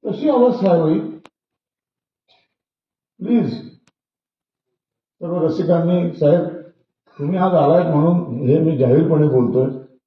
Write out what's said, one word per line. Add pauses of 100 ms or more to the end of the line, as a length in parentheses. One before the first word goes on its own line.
तशी
अवस्था
आहे
होईल. (2000)
प्लीज, (1500)
सर्व
रसिकांनी,
साहेब, (720)
तुम्ही
आज
आलायत
म्हणून
हे
मी
जाहीरपणे
बोलतोय. (420)